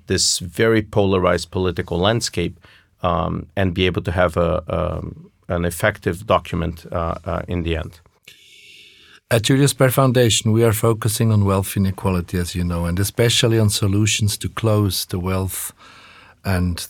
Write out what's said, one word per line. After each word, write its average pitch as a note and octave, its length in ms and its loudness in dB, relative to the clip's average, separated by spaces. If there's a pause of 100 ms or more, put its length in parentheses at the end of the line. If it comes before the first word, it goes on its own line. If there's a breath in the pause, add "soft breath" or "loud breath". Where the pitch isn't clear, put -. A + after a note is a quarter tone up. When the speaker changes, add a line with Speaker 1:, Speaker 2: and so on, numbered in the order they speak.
Speaker 1:
this - 320 0
very A2+ 420 0
polarized F#2+ 680 0
political F2+ 460 -4
landscape, F#2 640 -2 (420 soft breath)
um, E2+ 460 -2 (100)
and F#2+ 160 0
be F#2 120 0
able F2 160 0
to F2+ 100 -4
have F2 260 0
a, E2 320 0
um, E2 640 -6 (180)
an F2 160 -2
effective F#2+ 600 -2
document, E2+ 680 -2
uh, E2+ 220 -4 (100)
uh, F2 220 -4
in F2 160 -4
the E2 120 -2
end. D#2+ 240 -10 (1300 loud breath)
Speaker 2:
At A#2 140 2
Julius C#3 300 4
Baer C3 160 4
Foundation, A#2+ 640 4
we A2+ 100 4
are A#2 100 6
focusing A2+ 580 0
on G#2 140 4
wealth G2 300 0
inequality, F#2+ 600 -2
as F2 160 -4
you F2+ 100 -2
know, E2+ 220 -2
and F2 140 -2
especially A2+ 600 2
on G#2 100 4
solutions G2+ 680 0
to F#2+ 120 -6
close G#2 560 0
the F#2+ 140 -6
wealth F#2 540 -4 (720 loud breath)
and F2+ 460 -2